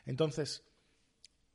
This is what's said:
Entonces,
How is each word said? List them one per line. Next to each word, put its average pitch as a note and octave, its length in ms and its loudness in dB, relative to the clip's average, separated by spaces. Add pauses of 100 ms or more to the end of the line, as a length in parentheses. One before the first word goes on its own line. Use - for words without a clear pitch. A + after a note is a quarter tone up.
Entonces, C#3+ 580 0 (920)